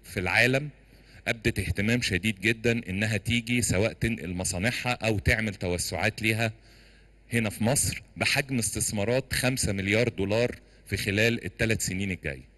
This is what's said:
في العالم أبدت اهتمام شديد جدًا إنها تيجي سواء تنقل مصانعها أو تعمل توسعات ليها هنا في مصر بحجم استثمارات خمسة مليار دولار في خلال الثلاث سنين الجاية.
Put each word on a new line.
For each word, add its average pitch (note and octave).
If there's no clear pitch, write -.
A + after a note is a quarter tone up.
في -
العالم A#2+
أبدت A2+
اهتمام G2+
شديد F#2+
جدًا A2+
إنها G#2+
تيجي A#2+
سواء G2
تنقل F#2
مصانعها F#2
أو A2
تعمل A2
توسعات F2+
ليها A2
هنا A2+
في -
مصر -
بحجم C3+
استثمارات A2+
خمسة B2+
مليار G2+
دولار G#2+
في G2+
خلال G#2+
الثلاث A2
سنين F#2+
الجاية. C#2